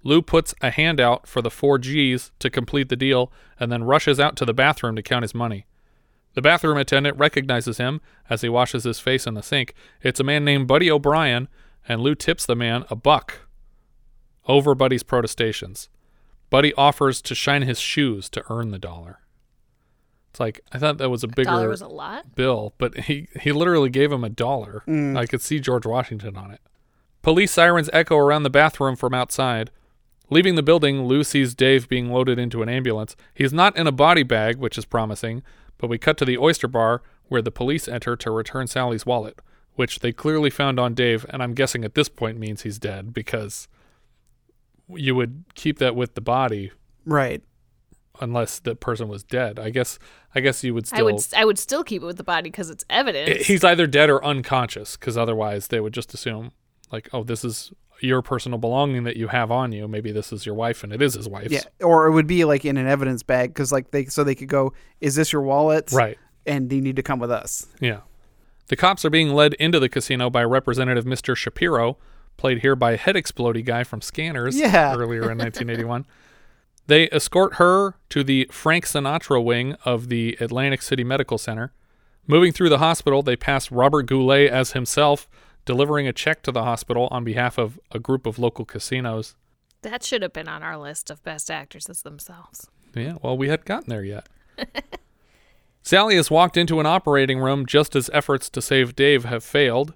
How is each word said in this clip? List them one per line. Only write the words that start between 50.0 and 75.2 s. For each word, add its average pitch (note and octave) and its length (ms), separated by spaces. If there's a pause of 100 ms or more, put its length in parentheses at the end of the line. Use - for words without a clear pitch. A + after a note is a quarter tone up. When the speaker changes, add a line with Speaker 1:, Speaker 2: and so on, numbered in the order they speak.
Speaker 1:
I C3+ 60
guess C3 240
you B2 100
would A2+ 200
Speaker 2:
I A3 100
would G#3 160
Speaker 1:
still - 180
Speaker 2:
s-, A3+ 40
I A3 40
would G3+ 140
still D4+ 240
keep G#3 180
it - 40
with F3 120
the F#3 60
body E3+ 260
'cause F3 200
it's - 200
evidence. F#3 400 (120)
Speaker 1:
I, - 20
he's F#3+ 200
either F3 240
dead D3 220
or C#3 140
unconscious, B2+ 720
'cause A#2 220
otherwise A2 500
they A#2 140
would G#2+ 120
just - 200
assume, A2+ 380 (400)
like, A2 220
"Oh, A#2+ 100
this A#2+ 200
is A#2 300 (280)
your B2+ 200
personal B2 380
belonging B2+ 460
that A#2+ 120
you A2+ 120
have A#2+ 220
on B2 200
you. G#2+ 160
Maybe G#2+ 240
this G#2+ 200
is G#2 140
your G#2 100
wife A2+ 280
and G#2 100
it A#2 80
is C#3 140
his G#2 120
wife's." G2+ 240
Speaker 3:
Yeah, C#3 120 (180)
or E3 260
it D#3 40
would D#3 160
be, E3+ 180
like, C#3+ 180
in C#3 140
an C3 100
evidence C3 360
bag, B2+ 320
'cause, C3+ 160
like, C3 200
they, C#3 140
so D3 180
they C#3 120
could C3+ 140
go, C3+ 220 (300)
"Is C#3 140
this D#3 180
your D3 80
wallet?" D3+ 500
Speaker 1:
Right. A#2 260 (280)
Speaker 3:
And C3+ 260
you C#3 100
need C3+ 160
to C3 60
come C3 160
with A#2+ 120
us. - 360 (140)
Speaker 1:
Yeah. A2 200 (640)
The - 80
cops F#3 280
are D#3+ 60
being D#3 200
led D3 260
into D#3 240
the B2+ 100
casino B2+ 400
by A#2+ 160
Representative B2+ 600
Mister B2+ 300
Shapiro, C3 640 (400)
played B2+ 220
here C3+ 180
by A#2 180
head G3 200
explodey A#2 480
guy A#2+ 200
from G#2+ 180
Scanners D#3 560
Speaker 3:
Yeah. F3+ 380
Speaker 1:
earlier A#2 360